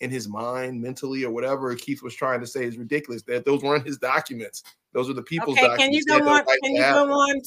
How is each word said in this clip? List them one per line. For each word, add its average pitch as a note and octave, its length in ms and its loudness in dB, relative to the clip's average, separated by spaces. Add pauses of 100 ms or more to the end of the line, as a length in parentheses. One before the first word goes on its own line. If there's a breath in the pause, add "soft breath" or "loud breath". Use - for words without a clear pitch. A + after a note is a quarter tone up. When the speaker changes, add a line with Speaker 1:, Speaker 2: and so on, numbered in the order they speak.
Speaker 1:
in B2+ 100 -6
his B2 180 -6
mind, B2 540 -6
mentally, C3 420 -6
or A#2+ 60 -4
whatever B2+ 460 -4
Keith C3+ 260 -8
was B2 120 -12
trying C3 260 -2
to A#2+ 60 -8
say B2 180 -6
is A#2 120 -6
ridiculous. A#2+ 460 -6
That B2 220 -4
those C#3 180 2
weren't C#3+ 240 0
his C#3 120 -8
documents. B2 640 -4 (280 soft breath)
Those B2+ 160 -2
are C3+ 40 -6
the B2 100 -6
people's D3 360 -2
Speaker 2:
Okay, B3+ 180 6
can C4+ 160 2
you D4+ 120 2
Speaker 1:
documents. - 20 -4
They D4+ 60 2
Speaker 2:
go - 60 6
Speaker 1:
had D4 60 4
no D4 80 6
Speaker 2:
on, C#4+ 120 6
Speaker 1:
right C4+ 200 4
Speaker 2:
can C4+ 80 -2
Speaker 1:
to D4 40 0
Speaker 2:
you D4+ 60 4
Speaker 1:
have C#4 140 6
Speaker 2:
go C#4+ 100 6
Speaker 1:
them. C#4+ 60 0
Speaker 2:
on C#4 340 2